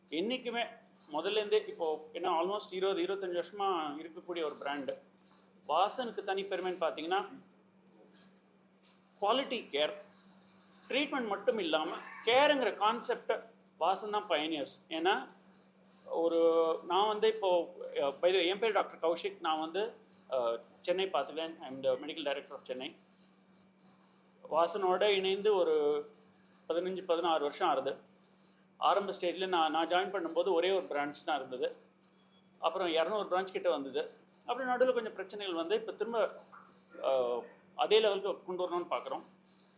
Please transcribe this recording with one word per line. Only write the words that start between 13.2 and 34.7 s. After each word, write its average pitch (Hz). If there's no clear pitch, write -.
வாசன் 190
தான் 208
பயனியர்ஸ். 151
ஏன்னா 180
ஒரு, 165
நான் 180
வந்து 214
இப்போ, 185
அ, 143
by 180
the 190
way, 170
என் 190
பேர் 220
டாக்டர் 170
கௌஷிக். 190
நான் 160
வந்து, 185
அ, 117
சென்னை 185
பார்த்துக்கிறேன். 160
I 143
am 131
the 131
medical 147
director 143
of 131
சென்னை. 131
வாசனோட 180
இணைந்து 202
ஒரு 151
பதினஞ்சு, 175
பதினாறு 170
வருஷம் 147
ஆறுது. 135
ஆரம்ப 185
ஸ்டேஜில் 185
நான், 165
நான் 160
ஜாயின் 185
பண்ணும்போது 175
ஒரே 175
ஒரு 180
பிரான்ச் 143
தான் 156
இருந்தது. 131
அப்புறம் 175
இரநூறு 170
பிரான்ச் 185
கிட்ட 185
வந்தது. 143
அப்புறம் 247